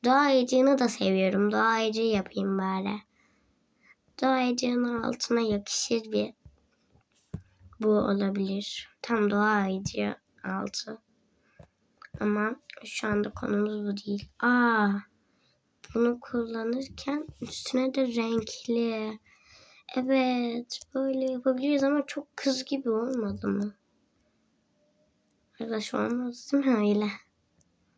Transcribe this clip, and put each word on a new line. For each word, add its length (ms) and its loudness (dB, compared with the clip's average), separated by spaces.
Doğa 80 6
ayıcığını 640 6
da 100 4
seviyorum. 640 2
Doğa 140 2
ayıcığı 360 2
yapayım 560 0
bari. 420 -2
Doğa 60 2
ayıcığının 760 0
altına 380 0
yakışır 720 -2
bir 220 0
bu 80 2
olabilir. 1000 0
Tam 280 2
doğa 140 2
ayıcığı 720 0
altı. 540 -8
Ama 360 -2
şu 240 -6
anda 220 0
konumuz 540 -2
bu 120 -4
değil. 320 -6
Aa, 480 4
bunu 260 2
kullanırken 1080 -4
üstüne 540 -2
de 120 2
renkli. 1120 -2
Evet, 840 0
böyle 380 0
yapabiliriz 520 2
ama 220 2
çok 300 -10
kız 280 0
gibi 260 -2
olmadı 580 -2
mı? 260 -2
Arkadaş 420 -6
olmaz 580 -4
değil 120 4
mi 120 4
öyle? 340 2